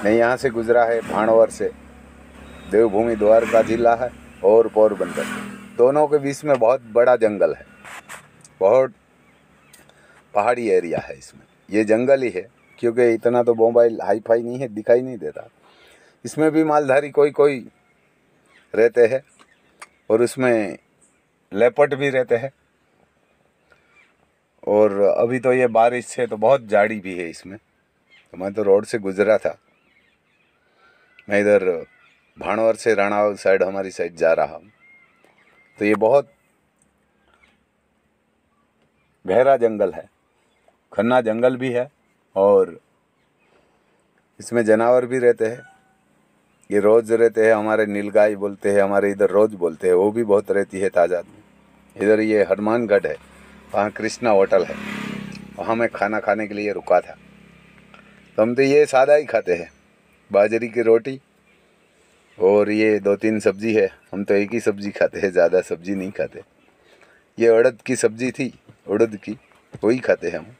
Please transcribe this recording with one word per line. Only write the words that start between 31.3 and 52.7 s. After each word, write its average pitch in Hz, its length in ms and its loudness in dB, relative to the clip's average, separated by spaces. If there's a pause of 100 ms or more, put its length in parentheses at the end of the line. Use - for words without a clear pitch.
इधर 101 260 2 (720)
भाणवर 110 380 -2
से 113 180 0
राणावल 104 420 0
साइड, 95 280 2
हमारी 95 280 -6
साइड 87 240 -8
जा 82 180 2
रहा 78 220 -2
हूँ। 87 160 -20 (1080)
तो 104 60 -2
ये 107 100 4
बहुत 120 360 2 (3000)
गहरा 127 320 2
जंगल 104 360 -2
है, 80 140 -16 (840)
घना 120 280 0
जंगल 117 360 -2
भी 127 140 -6
है 120 180 -4 (460)
और 95 420 2 (1600)
इसमें 117 260 -4
जानवर 117 400 4
भी 127 140 -4
रहते 120 260 2
हैं। 120 160 -8 (1080)
ये 101 100 0
रोज 107 320 2
रहते 113 340 2
हैं, 113 80 4
हमारे 107 340 0
नीलगाय 104 480 0
बोलते 101 360 -4
हैं, 101 100 4
हमारे 101 300 0
इधर 98 180 0
रोज 107 260 2
बोलते 85 320 -4
हैं, 90 60 4
वो 98 180 2
भी 117 140 -4
बहुत 101 260 0
रहती 98 280 -4
है 95 120 -2
ताज़ा 87 280 0
में। - 240 -18 (520)
इधर 107 260 2
ये 107 220 0
हनुमानगढ़ 101 640 -2